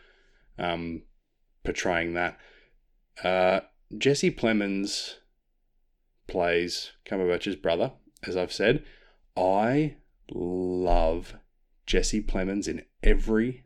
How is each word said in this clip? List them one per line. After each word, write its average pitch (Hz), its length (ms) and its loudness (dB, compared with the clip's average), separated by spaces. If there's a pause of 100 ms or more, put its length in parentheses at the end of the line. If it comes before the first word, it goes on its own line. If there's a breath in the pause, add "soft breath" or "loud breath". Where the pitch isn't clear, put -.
(580 soft breath)
um, 85 460 -6 (600)
portraying 85 500 -2
that. 87 240 -2 (840 soft breath)
Uh, 92 380 2 (360)
Jesse 139 340 2
Plemons 101 840 -2 (1120)
plays 87 640 -2 (140)
Cumberbatch's 92 500 -2
brother, 90 380 -2 (320)
as 90 120 -4
I've 90 160 -2
said. 120 300 2 (520 soft breath)
I 113 600 2 (340)
love 90 1080 0 (500)
Jesse 101 360 0
Plemons 98 460 -2
in 80 160 -6 (180)
every 113 640 4